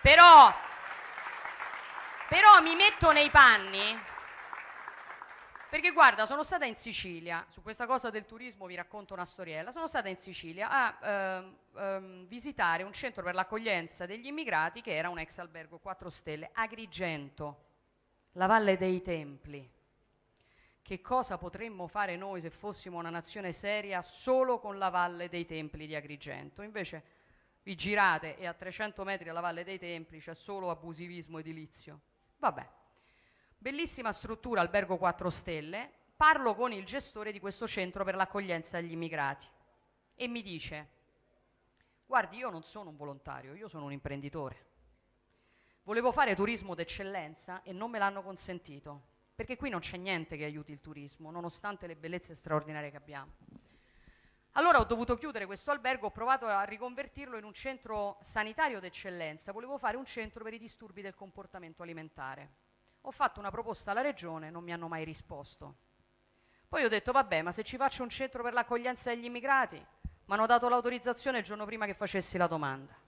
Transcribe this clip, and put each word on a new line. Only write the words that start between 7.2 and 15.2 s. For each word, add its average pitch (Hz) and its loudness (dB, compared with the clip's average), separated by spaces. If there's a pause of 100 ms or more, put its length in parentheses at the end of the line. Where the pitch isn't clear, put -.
su - -20
questa 220 -8
cosa 247 -2
del 214 -8
turismo 226 -18
vi 180 -14
racconto 185 -12
una 180 -8
storiella, 175 -10
sono 320 -6
stata 247 -4
in 185 -8
Sicilia 175 -10
a, - 0
ehm, 190 -4 (180)
ehm, 190 -8
visitare 190 -2
un 196 -12
centro 233 -8
per 180 -4
l'accoglienza 185 -4
degli 220 -12
immigrati 233 -2
che 202 -6
era 160 -2
un 175 -8
ex 160 -12